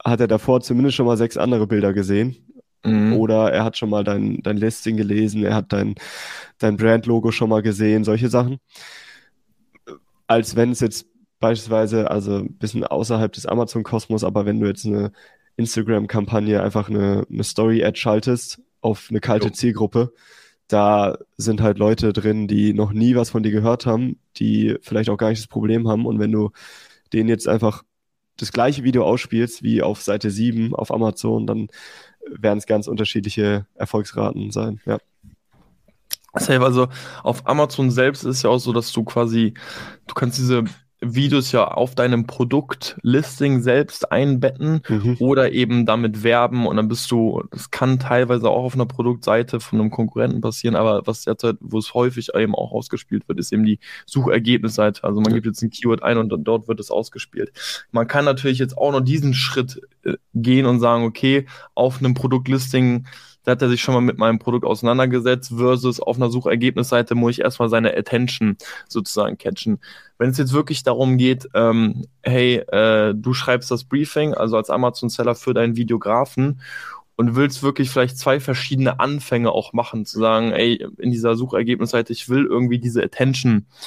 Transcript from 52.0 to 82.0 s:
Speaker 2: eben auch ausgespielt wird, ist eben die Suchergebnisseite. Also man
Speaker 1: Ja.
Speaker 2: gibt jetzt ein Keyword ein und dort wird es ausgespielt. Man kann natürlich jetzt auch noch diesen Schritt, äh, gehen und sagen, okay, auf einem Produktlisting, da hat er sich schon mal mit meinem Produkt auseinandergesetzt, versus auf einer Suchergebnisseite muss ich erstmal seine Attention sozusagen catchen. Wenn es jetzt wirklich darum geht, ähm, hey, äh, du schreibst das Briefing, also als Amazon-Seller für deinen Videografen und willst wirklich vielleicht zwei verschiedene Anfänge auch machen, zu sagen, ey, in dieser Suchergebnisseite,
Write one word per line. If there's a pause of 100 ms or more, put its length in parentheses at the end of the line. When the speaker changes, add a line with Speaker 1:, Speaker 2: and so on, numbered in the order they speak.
Speaker 2:
eben
auch
ausgespielt
wird,
ist
eben
die (280)
Suchergebnisseite.
Also
man
Speaker 1:
Ja.
Speaker 2:
gibt
jetzt
ein
Keyword
ein
und (120)
dort
wird
es
ausgespielt. (400)
Man
kann
natürlich
jetzt
auch
noch
diesen
Schritt, (200)
äh, (180)
gehen
und
sagen,
okay, (300)
auf
einem
Produktlisting, (380)
da
hat
er
sich
schon
mal
mit
meinem
Produkt
auseinandergesetzt,
versus
auf
einer
Suchergebnisseite
muss
ich
erstmal
seine
Attention (320)
sozusagen
catchen. (400)
Wenn
es
jetzt
wirklich
darum
geht,
ähm, (160)
hey,
äh,
du
schreibst
das
Briefing,
also
als
Amazon-Seller
für
deinen
Videografen (540)
und
willst
wirklich
vielleicht
zwei
verschiedene
Anfänge
auch
machen,
zu
sagen,
ey, (140)
in
dieser
Suchergebnisseite,